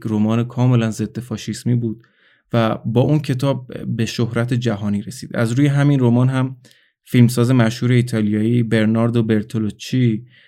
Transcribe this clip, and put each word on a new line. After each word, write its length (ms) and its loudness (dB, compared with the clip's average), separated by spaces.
رمان 380 0
کاملاً 480 0
ضد 280 -6
فاشیسمی 560 -6
بود 280 -4
و 320 0
با 160 0
اون 180 2
کتاب 520 -4
به 180 -2
شهرت 480 -2
جهانی 480 -2
رسید. 340 -12
از 160 0
روی 160 2
همین 320 2
رمان 300 4
هم 280 -2
فیلمساز 480 4
مشهور 400 2
ایتالیایی 720 0
برناردو 600 0
برتولوچی 1040 -2